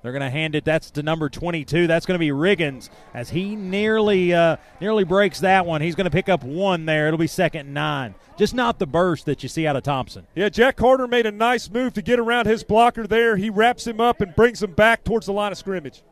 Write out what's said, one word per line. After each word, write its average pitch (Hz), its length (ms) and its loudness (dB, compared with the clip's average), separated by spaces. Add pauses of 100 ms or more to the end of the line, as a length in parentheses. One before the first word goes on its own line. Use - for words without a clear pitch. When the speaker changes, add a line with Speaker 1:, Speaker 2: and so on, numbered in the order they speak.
Speaker 1:
They're 120 100 -10
gonna 135 180 -4
hand 156 240 -4
it, 151 100 0
that's 156 280 0
to 147 100 -6
number 156 260 -2
twenty-two. 165 580 -2
That's 165 200 2
gonna 180 120 0
be 160 120 0
Riggins 147 580 0 (240)
as 120 180 -12
he 196 240 -4
nearly, 208 800 0
uh, 165 220 4 (240)
nearly 208 240 0
breaks 190 360 2
that 185 260 4
one. 160 160 -2
He's 165 120 -2
gonna 185 160 -2
pick 170 180 0
up 175 140 2
one 165 440 -4
there. 156 200 0
It'll 160 120 0
be 165 80 0
second 160 400 -2
and 139 80 -14
nine. 143 400 -6 (220)
Just 208 180 2
not 233 260 -2
the 185 60 -2
burst 165 400 0
that 147 160 -4
you 131 60 -10
see 160 180 -4
out 147 100 0
of 120 80 -6
Thompson. 127 500 -6
Speaker 2:
Yeah, 202 140 -2
Jack 240 280 2
Carter 254 300 4
made 240 200 0
a 214 40 -2
nice 226 400 -2
move 240 220 -2
to 175 100 -6
get 233 160 0
around 233 280 0
his 220 180 0
blocker 226 420 2
there. 226 300 2
He 202 140 -2
wraps 220 360 0
him 226 140 -6
up 240 200 2
and 185 140 -4
brings 226 260 4
him 196 120 -4
back 220 320 4
towards 220 220 -2
the 196 60 -4
line 202 200 -2
of 170 60 -10
scrimmage. 175 540 -8